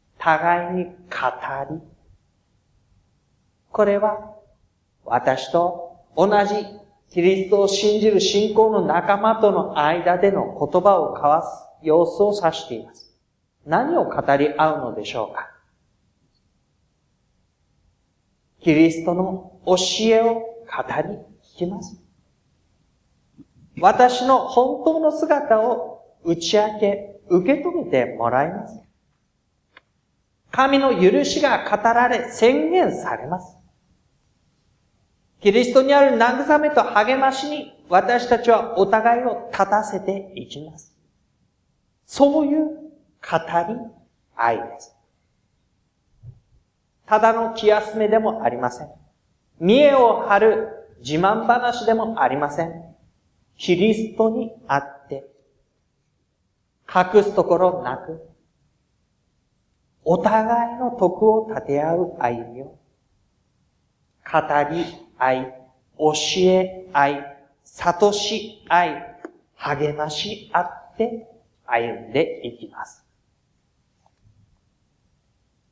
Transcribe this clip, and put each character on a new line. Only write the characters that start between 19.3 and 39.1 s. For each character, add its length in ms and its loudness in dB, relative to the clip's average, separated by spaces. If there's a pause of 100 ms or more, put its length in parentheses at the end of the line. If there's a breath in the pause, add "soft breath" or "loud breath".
教 80 2 (320)
え 160 4
を 120 2
語 80 -6 (640)
り 120 -10 (360)
聞 40 -20
き 80 -4
ま 160 -10
す。 180 -18 (1800)
私 440 4
の 260 2
本 360 0
当 160 0
の 120 2
姿 480 0
を 360 -4 (280)
打 120 0
ち 200 -2
明 240 0
け、 480 -4
受 280 2
け 60 -8
止 220 -6
め 60 -12
て 280 0
も 100 -2
ら 160 2
い 80 -4
ま 140 -10
す。 160 -20 (1700)
神 300 2
の 100 2
許 340 4
し 160 -4
が 300 0
語 120 2
ら 260 4
れ、 240 -2
宣 400 2
言 200 2
さ 240 -8
れ 120 -12
ま 120 -6
す。 160 -20 (1800)
キ 120 4
リ 120 4
ス 80 -2
ト 100 6
に 120 2
あ 160 6
る 60 2
慰 420 2
め 120 0
と 120 4
励 360 0
ま 120 2
し 180 -6
に 240 -10 (160)
私 400 2
た 120 2
ち 100 2
は 260 0
お 100 4
互 340 2